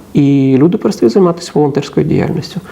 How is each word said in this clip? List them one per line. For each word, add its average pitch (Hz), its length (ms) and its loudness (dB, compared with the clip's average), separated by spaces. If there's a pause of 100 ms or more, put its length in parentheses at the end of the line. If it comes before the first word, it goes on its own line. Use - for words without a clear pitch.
(120)
І 139 460 2
люди 175 200 2
перестають 226 340 0
займатися 175 420 0
волонтерською 151 520 -2
діяльністю. - 540 -4 (120)